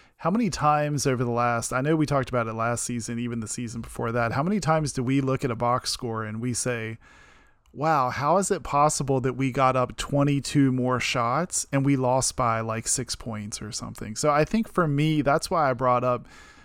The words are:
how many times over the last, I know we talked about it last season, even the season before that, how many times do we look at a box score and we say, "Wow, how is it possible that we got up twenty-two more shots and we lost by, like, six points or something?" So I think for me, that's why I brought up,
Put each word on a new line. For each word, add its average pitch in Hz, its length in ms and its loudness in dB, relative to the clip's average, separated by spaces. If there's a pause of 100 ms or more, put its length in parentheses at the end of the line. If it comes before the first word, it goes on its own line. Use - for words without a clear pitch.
(160)
how - 160 -2
many 220 180 2
times 147 560 0
over 131 160 2
the 120 80 0
last, 117 420 0
I 123 80 0
know 147 140 2
we 156 120 2
talked 135 220 0
about 120 200 0
it 113 60 -6
last 113 280 -2
season, 120 380 -4
even 120 180 -4
the 110 80 -6
season 117 360 -8
before 117 280 -6
that, 117 220 0
how 127 100 0
many 196 160 0
times 156 340 2
do 131 120 -2
we 135 160 2
look 135 240 0
at 123 80 0
a - 20 -2
box 120 380 -2
score 113 320 -6
and 107 160 -6
we 123 140 -2
say, 113 440 -4 (720)
"Wow, 139 380 0
how 147 280 0
is 196 120 0
it 170 140 -2
possible 143 560 2
that 127 140 0
we 131 180 -2
got 131 240 2
up 120 200 -2
twenty-two 143 760 2
more 127 260 0
shots 127 720 -2
and 139 140 2
we 143 100 4
lost 127 400 2
by, 113 260 0
like, 113 280 -4
six - 260 -2
points 107 480 -8
or 107 80 -10
something?" 110 460 -10
So 147 140 2
I 147 140 4
think 220 280 0
for 170 160 2
me, 151 340 2
that's 139 260 2
why 156 220 2
I 131 40 0
brought 123 280 2
up, 123 240 0 (380)